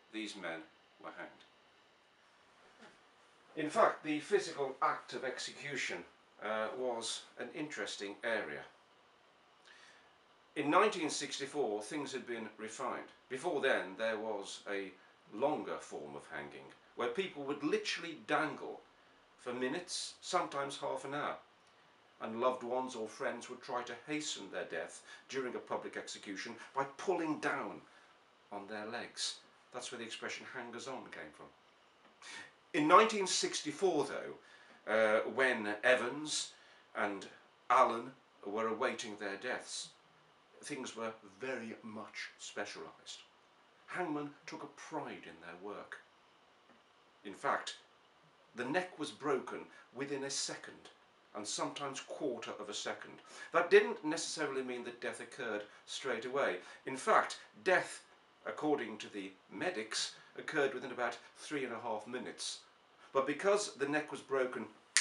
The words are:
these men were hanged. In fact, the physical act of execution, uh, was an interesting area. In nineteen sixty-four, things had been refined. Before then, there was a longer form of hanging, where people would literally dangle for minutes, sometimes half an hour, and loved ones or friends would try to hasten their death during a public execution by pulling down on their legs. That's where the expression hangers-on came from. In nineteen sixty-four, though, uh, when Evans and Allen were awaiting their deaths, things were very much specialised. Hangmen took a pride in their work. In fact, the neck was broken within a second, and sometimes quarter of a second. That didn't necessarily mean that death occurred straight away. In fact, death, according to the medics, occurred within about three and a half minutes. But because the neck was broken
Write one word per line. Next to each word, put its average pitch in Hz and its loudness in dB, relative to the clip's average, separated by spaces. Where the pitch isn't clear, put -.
these 104 -6
men 82 -6
were - -10
hanged. - -12
In 151 -2
fact, - 6
the 151 0
physical 143 2
act - 0
of 123 -4
execution, 131 -4
uh, 110 0
was 123 0
an 123 -6
interesting 104 -4
area. 78 -2
In 147 0
nineteen 180 6
sixty-four, 131 -2
things 143 -4
had 117 -4
been 113 -6
refined. 110 -6
Before 143 0
then, 95 4
there 113 2
was 104 -4
a 98 -4
longer 110 0
form 73 -10
of 71 -12
hanging, 73 -10
where 120 0
people 156 -2
would 143 -4
literally 170 0
dangle 147 -2
for 123 -6
minutes, 131 -2
sometimes 147 -2
half 135 -4
an 139 -6
hour, 143 -2
and 113 -4
loved 127 4
ones 120 -2
or 110 -4
friends 120 -4
would 123 -12
try 123 -4
to 120 -6
hasten 151 -4
their 90 -2
death 85 -6
during 123 -2
a - -2
public 107 -4
execution 104 -6
by 135 2
pulling 165 2
down 117 -2
on 101 -8
their 104 -6
legs. 110 -4
That's 123 -8
where 127 -8
the 113 -6
expression 110 -6
hangers-on 120 -8
came - -12
from. - -18
In 151 6
nineteen 202 10
sixty-four, 165 2
though, - -10
uh, 110 8
when 110 4
Evans 127 4
and 101 0
Allen 123 8
were 110 0
awaiting 110 -2
their 101 -4
deaths, - -6
things 127 -6
were 113 -4
very 113 -4
much - -8
specialised. - -10
Hangmen 151 -2
took - -10
a - -14
pride 131 -6
in 82 -14
their 87 -12
work. 92 -10
In 101 -8
fact, - 0
the 117 -2
neck 160 0
was 147 -4
broken 123 0
within 135 -2
a 139 -4
second, - -6
and 104 -6
sometimes 143 -2
quarter 120 -4
of 104 -8
a 104 -4
second. - -6
That 175 6
didn't 208 10
necessarily 151 0
mean 123 -4
that 123 -10
death 113 -4
occurred 110 -4
straight 117 -2
away. 127 2
In 135 -2
fact, - 6
death, - 4
according 120 2
to 113 -10
the 98 -6
medics, 117 -2
occurred 139 2
within 123 -6
about 117 0
three 143 -4
and 120 -4
a 110 -6
half 110 -4
minutes. 117 -6
But 139 4
because 196 4
the 139 0
neck 151 2
was 127 -6
broken 127 0